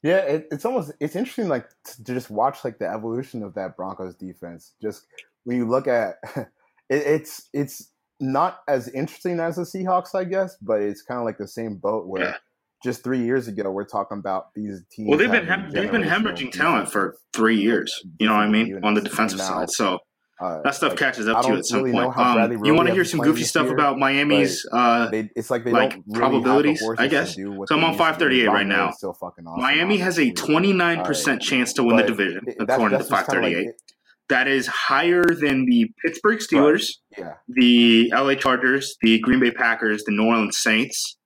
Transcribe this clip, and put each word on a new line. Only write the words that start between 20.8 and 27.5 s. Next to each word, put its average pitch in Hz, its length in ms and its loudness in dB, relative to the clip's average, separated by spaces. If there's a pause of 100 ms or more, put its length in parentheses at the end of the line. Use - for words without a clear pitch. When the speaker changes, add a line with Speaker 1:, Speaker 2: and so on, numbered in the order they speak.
Speaker 1:
like, - 80 -6
Speaker 2:
catches 120 300 -2
up 110 100 2
Speaker 1:
I 123 40 2
Speaker 2:
to 127 40 2
you 120 60 2
Speaker 1:
don't 92 80 0
Speaker 2:
at - 60 -8
some 120 160 -2
Speaker 1:
really 127 100 -2
know 120 140 0
Speaker 2:
point. 127 100 -4
Speaker 1:
how 117 140 2
Speaker 2:
Um, 120 40 2
Speaker 1:
Bradley 113 220 2
Speaker 2:
you 104 60 -8
Speaker 1:
Roby 143 140 2
Speaker 2:
wanna 175 140 4
Speaker 1:
has 180 60 0
Speaker 2:
hear 185 80 2
Speaker 1:
been - 60 -4
Speaker 2:
some 160 100 -2
Speaker 1:
playing 147 120 2
Speaker 2:
goofy 120 100 -2
Speaker 1:
this - 80 -2
Speaker 2:
stuff 156 160 2
Speaker 1:
year, 139 80 0
Speaker 2:
about 143 240 2
Miami's, 139 720 2
Speaker 1:
but 120 60 -2
Speaker 2:
uh, 120 340 4
Speaker 1:
they, 110 260 -4
it's 113 140 -6
like 117 140 -2
they 123 80 0
Speaker 2:
like, 107 180 4
Speaker 1:
don't 95 160 -14
really 107 120 -6
Speaker 2:
probabilities, 135 640 2
Speaker 1:
have 110 40 -4
a - 20 -2
horse 113 120 -2
Speaker 2:
I 117 40 2
Speaker 1:
race 135 80 2
to 151 60 2
Speaker 2:
guess? - 200 -2
Speaker 1:
do 101 160 -8